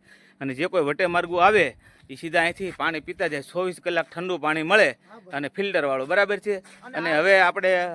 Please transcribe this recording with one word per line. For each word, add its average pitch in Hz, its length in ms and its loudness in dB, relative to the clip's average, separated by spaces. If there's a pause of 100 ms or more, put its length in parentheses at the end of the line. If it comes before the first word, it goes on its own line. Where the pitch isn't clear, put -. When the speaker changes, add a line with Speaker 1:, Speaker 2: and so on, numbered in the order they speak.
(400)
Speaker 1:
અને 135 140 -6
જે 151 120 -4
કોઈ 185 160 0
વટે 151 240 0
માર્ગું 175 400 2
આવે, 180 300 2 (340)
એ 135 40 -16
સીધા 165 260 -4
અહીંથી 170 300 -4
પાણી 151 300 -4
પીતા 175 260 -6
જાય. 147 160 -6
ચોવીસ 180 380 -6
કલાક 170 300 -4
ઠંડુ 175 280 -6
પાણી 156 240 -2
મળે 180 280 4
Speaker 2:
હા, - 260 -14
બરાબર. 214 160 -20
Speaker 1:
અને 143 160 -6
ફિલ્ટરવાળું, 147 600 -4
બરાબર 196 300 0
છે? 202 180 -6
Speaker 2:
અને - 400 -16
Speaker 1:
અને 165 160 -2
Speaker 2:
આ 151 60 2
Speaker 1:
હવે 190 220 6
આપણે 185 360 2 (180)